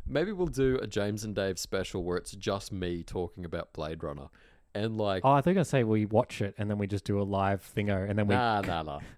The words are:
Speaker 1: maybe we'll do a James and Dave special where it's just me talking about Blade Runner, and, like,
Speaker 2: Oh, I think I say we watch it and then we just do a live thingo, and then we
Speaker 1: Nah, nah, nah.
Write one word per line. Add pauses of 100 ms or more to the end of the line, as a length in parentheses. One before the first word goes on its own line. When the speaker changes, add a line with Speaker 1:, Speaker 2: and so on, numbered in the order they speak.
Speaker 1:
maybe
we'll
do
a
James
and
Dave
special
where
it's
just
me
talking
about
Blade
Runner, (480)
and,
like,
Speaker 2:
Oh,
I
think
I
say
we
watch
it
and
then
we
just
do
a
live
thingo,
and
then
we
Speaker 1:
Nah,
nah,
nah. (180)